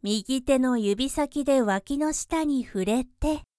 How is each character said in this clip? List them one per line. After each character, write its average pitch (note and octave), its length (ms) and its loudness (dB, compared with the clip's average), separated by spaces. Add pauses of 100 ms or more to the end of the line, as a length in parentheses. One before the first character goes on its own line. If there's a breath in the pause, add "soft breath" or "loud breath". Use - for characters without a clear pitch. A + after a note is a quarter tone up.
右 A#3 420 -2
手 C4+ 160 4
の B3+ 180 2
指 G#3+ 320 0
先 D4 360 -2
で C4+ 160 4
脇 G#3 360 0
の D4+ 140 0
下 E4 320 -2
に C#4 220 0
触 F#3 200 -4
れ A#3+ 200 0
て D4+ 360 -4 (180)